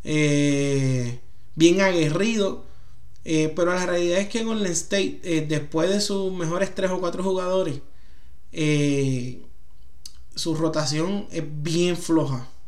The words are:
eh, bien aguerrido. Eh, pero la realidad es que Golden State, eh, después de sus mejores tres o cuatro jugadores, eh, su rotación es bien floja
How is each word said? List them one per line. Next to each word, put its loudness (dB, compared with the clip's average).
eh, 2
bien 4
aguerrido. 0
Eh, 2
pero 2
la 0
realidad 2
es -2
que -2
Golden 0
State, 0
eh, 0
después 0
de 4
sus 0
mejores 0
tres 0
o 0
cuatro -2
jugadores, 0
eh, 2
su -2
rotación 0
es -4
bien 2
floja 2